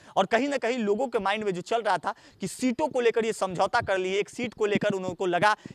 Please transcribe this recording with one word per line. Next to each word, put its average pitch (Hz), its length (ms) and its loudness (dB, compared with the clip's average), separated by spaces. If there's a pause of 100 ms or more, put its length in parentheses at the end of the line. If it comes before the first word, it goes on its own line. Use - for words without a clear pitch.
(160)
और 190 100 4
कहीं 240 220 2
ना 277 100 -2
कहीं 247 200 0
लोगों 214 300 0
के 233 120 -2
माइंड 202 240 0
में 202 100 0
जो 175 80 -6
चल 233 200 -2
रहा 202 160 2
था 190 160 -4 (280)
कि 190 60 -4
सीटों 254 400 -2
को 254 140 -2
लेकर 226 240 4
ये 220 80 0
समझौता 190 480 0
कर 196 160 0
लिए, 185 220 -2
एक 196 100 -2
सीट 233 240 -6
को 220 120 -2
लेकर 202 280 2
उनको 185 320 -4
लगा 185 300 4 (200)